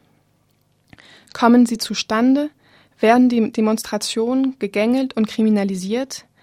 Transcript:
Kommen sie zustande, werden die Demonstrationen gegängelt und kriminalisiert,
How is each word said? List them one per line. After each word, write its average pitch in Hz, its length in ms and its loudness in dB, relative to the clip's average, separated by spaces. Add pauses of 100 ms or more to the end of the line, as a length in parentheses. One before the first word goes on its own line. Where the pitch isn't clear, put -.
(1300)
Kommen 240 320 4
sie 233 120 -4
zustande, 254 720 -2 (480)
werden 247 300 4
die 233 240 0
Demonstrationen 226 1040 -2
gegängelt 233 600 -2
und 214 100 0
kriminalisiert, 208 960 -2 (200)